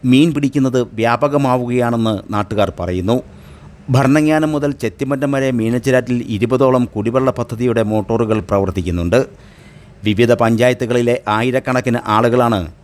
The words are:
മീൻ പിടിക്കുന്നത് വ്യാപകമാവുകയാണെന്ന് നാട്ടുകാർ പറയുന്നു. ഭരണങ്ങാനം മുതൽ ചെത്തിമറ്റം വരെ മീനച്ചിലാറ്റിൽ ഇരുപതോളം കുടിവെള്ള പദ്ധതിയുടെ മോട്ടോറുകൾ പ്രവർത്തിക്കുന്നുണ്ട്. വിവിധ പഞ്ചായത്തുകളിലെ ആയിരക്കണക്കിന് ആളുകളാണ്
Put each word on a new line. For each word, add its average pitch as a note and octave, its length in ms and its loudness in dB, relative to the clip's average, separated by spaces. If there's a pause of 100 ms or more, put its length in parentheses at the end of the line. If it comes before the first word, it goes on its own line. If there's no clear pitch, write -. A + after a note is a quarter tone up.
(100)
മീൻ C#3 240 6
പിടിക്കുന്നത് C3+ 440 0 (200)
വ്യാപകമാവുകയാണെന്ന് A#2+ 1120 0 (220)
നാട്ടുകാർ G#2 340 0 (100)
പറയുന്നു. F2+ 380 -2 (760)
ഭരണങ്ങാനം D3+ 600 2
മുതൽ D3 160 -2 (120)
ചെത്തിമറ്റം C#3 540 -4
വരെ C3+ 120 0 (120)
മീനച്ചിലാറ്റിൽ B2 580 0 (180)
ഇരുപതോളം B2 480 2 (100)
കുടിവെള്ള A#2 440 0
പദ്ധതിയുടെ A#2 440 -2 (100)
മോട്ടോറുകൾ A2 460 0 (120)
പ്രവർത്തിക്കുന്നുണ്ട്. F2+ 680 0 (880)
വിവിധ A2 240 2 (100)
പഞ്ചായത്തുകളിലെ A#2+ 760 0 (200)
ആയിരക്കണക്കിന് B2 680 -2 (140)
ആളുകളാണ് A#2 440 2 (240)